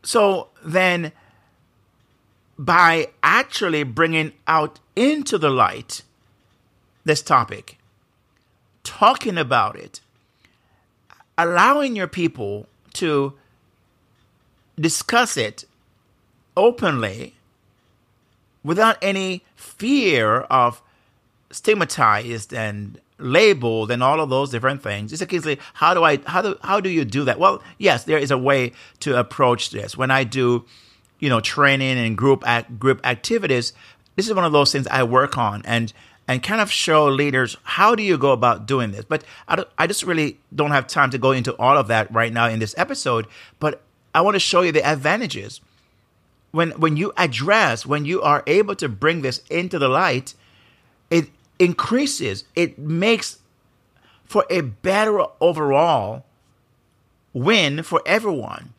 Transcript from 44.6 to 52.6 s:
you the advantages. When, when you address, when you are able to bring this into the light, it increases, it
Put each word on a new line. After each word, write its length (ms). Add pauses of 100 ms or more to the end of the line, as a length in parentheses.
you 100
the 120
advantages. 760 (880)
When, 220
when 240
you 200
address, 680
when 180
you 180
are 240
able 300
to 120
bring 340
this 280
into 280
the 100
light, 460 (760)
it 180 (300)
increases, 840 (100)
it 240